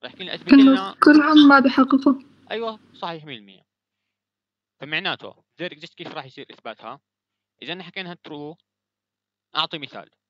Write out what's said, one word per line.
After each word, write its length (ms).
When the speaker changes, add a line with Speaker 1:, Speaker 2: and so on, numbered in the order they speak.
Speaker 1:
راح 80
يحكي 120
لنا 120
أثبت 180
Speaker 2:
إنه 180
Speaker 1:
لنا 320
Speaker 2:
كلهم 460
ما 100
بيحققوا. 640
Speaker 1:
أيوه، 280
صحيح 320
مية 100
بالمية. 300
فمعناته 640
there 80
exist 260
كيف 120
راح 180
يصير 260
إثباتها؟ 500
إذا 100
إحنا 120
حكينا 340
true، 280
أعطي 220
مثال. 320